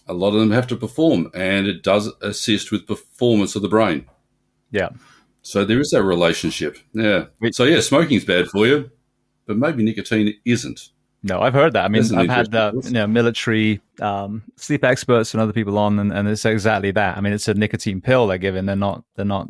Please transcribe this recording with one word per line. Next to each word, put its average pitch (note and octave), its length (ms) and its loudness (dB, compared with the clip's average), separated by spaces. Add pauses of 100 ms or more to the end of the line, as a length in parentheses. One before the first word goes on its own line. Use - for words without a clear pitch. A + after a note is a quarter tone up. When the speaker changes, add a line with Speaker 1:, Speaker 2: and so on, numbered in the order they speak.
Speaker 1:
A F2 60 -10
lot F2+ 160 0
of G#2+ 100 2
them A2 120 4
have B2 160 0
to B2 80 -6
perform, A2+ 580 0
and F#2+ 340 -2
it F#2 160 -6
does G#2 240 2 (140)
assist G2+ 500 -4
with G2+ 160 -4
performance A2 680 0
of G2+ 60 -6
the G2+ 60 -2
brain. F#2+ 380 0 (680)
Speaker 2:
Yeah. F#2+ 180 -2 (520)
Speaker 1:
So G2+ 240 -2
there A2 140 2
is D3 120 -2
that B2+ 120 2
relationship. E2+ 720 0 (160)
Yeah. G#2+ 320 0 (140)
Speaker 2:
We A2+ 120 -2
Speaker 1:
So, - 120 0
yeah, C#3+ 160 4
smoking's C3+ 460 2
bad F2+ 220 2
for G#2 200 2
you, C#3 240 0 (540)
but G#2 120 -6
maybe C3+ 260 0
nicotine G#2+ 520 0 (100)
isn't. A2 440 -2 (320)
Speaker 2:
No, F#2+ 200 -2
I've B2 120 2
heard C#3 200 4
that. F#2+ 120 2
I - 40 0
mean, A2 140 2
Speaker 1:
That's A2+ 100 0
an F2 60 2
Speaker 2:
I've F2 100 2
had, A#2 260 0
uh, A2 120 2
Speaker 1:
interesting B2 280 -6
Speaker 2:
you A2+ 60 2
know, G#2 60 0
military, A2 720 0 (180)
um, G2+ 440 -6 (120)
sleep - 280 -4
experts B2 500 2
and A2 80 0
other A2 100 0
people G#2 260 -2
on, G#2 220 2
and, G2+ 140 0
and G2+ 140 -2
it's G#2+ 180 -2
exactly G#2+ 460 0
that. F#2+ 260 0
I G2+ 40 -6
mean, G2+ 120 0
it's G#2 140 -6
a G#2+ 60 2
nicotine G2+ 480 -2
pill B2+ 260 4
they're F#2 100 0
giving. F#2+ 300 -2
They're G2 80 -2
not, G2 280 -4 (120)
they're G2 100 -4
not G2 240 -4